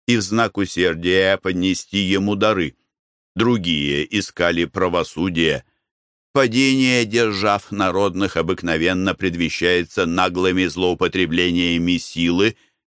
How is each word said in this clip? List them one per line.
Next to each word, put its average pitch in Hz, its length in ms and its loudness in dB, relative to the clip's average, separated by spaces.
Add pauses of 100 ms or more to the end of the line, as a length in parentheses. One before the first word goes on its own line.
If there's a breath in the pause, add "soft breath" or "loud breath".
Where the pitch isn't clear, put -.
и 120 120 2
в - 20 0
знак 104 380 -2
усердия 90 800 2
поднести 92 640 -2
ему 98 360 0
дары. 98 400 0 (580)
Другие 80 720 0 (120)
искали 87 480 0
правосудия. 85 960 -2 (680)
Падение 131 720 2
держав 104 680 0
народных 95 640 0
обыкновенно 87 800 0
предвещается 87 880 -2
наглыми 90 600 0
злоупотреблениями 87 1300 0
силы, 87 600 0 (340 soft breath)